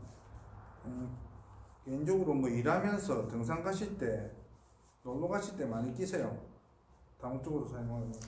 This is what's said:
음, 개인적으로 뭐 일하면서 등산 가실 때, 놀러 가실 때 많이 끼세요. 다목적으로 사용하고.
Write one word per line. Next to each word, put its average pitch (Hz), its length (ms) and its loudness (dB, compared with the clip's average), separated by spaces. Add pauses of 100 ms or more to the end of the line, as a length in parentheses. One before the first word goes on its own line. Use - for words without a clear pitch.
(840)
음, 123 320 -4 (680)
개인적으로 151 500 4
뭐 131 140 6
일하면서 151 800 4
등산 117 340 0
가실 190 360 0
때, 107 320 2 (720)
놀러 135 240 0
가실 196 300 0
때 139 100 0
많이 117 260 0
끼세요. 185 460 0 (840)
다목적으로 135 460 -2
사용하고. 117 460 -4 (160)